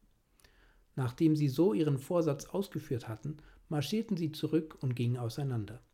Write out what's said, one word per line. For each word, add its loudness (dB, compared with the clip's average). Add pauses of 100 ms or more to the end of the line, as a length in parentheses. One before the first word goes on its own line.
(960)
Nachdem 2
sie 2
so 4
ihren 2
Vorsatz 0
ausgeführt -4
hatten, -8 (320)
marschierten 0
sie 0
zurück -2
und 0
gingen 0
auseinander. -4 (120)